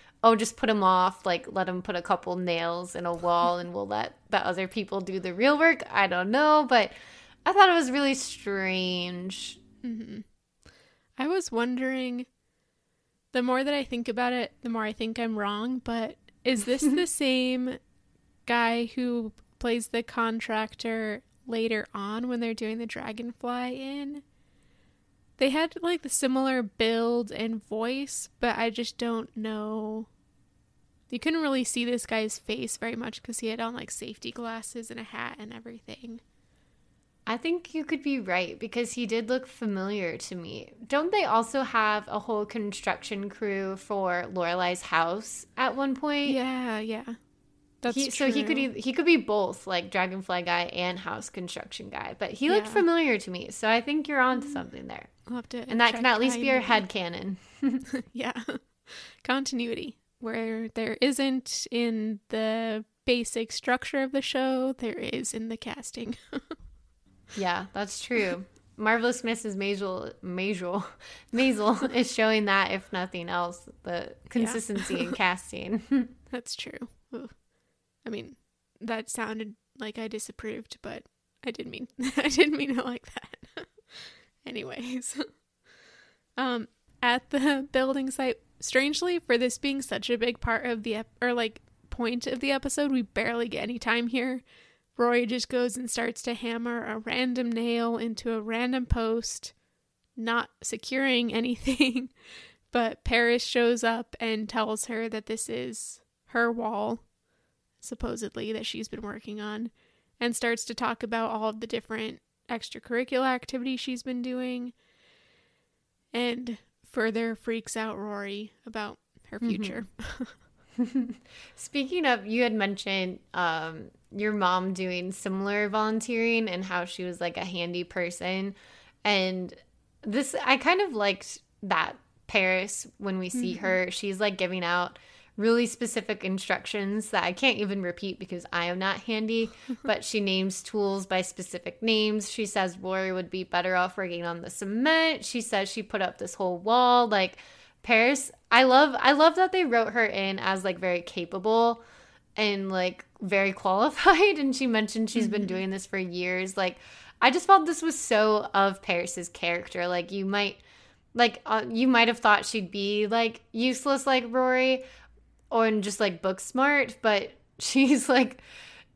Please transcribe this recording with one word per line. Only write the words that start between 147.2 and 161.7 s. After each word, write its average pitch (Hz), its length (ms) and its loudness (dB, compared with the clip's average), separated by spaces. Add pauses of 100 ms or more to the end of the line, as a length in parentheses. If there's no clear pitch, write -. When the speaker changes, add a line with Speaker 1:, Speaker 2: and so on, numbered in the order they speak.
Speaker 1:
Paris, 240 480 4 (220)
I 233 120 10
love, 262 360 8
I 269 140 6
love 311 240 8
that 370 160 6
they 370 120 4
wrote 233 280 2
her 226 120 4
in 196 320 0
as, 190 280 0
like, 185 140 0
very 180 220 0
capable 220 800 2 (540)
and, 202 340 0
like, 185 360 0 (160)
very 196 320 2
<laughs> - 0 -
qualified. 311 840 4
And 269 180 0
she 262 120 0
mentioned 220 420 0
she's 226 200 0
been 208 140 0
Speaker 2:
Mm-hmm. 196 40 -2
Speaker 1:
doing 185 240 -2
this 190 160 -6
for 196 100 -6
years. 180 600 -2
Like, 185 200 0 (440)
I 262 100 8
just 330 160 0
felt 392 180 10
this 320 160 -2
was 320 160 0
so 214 560 4
of 196 300 4
Paris's 175 460 -2
character. 175 580 -4
Like, 180 240 -2
you 196 140 -4
might, 202 320 0 (580)
like, 233 300 2
uh, 220 240 0
you 233 180 4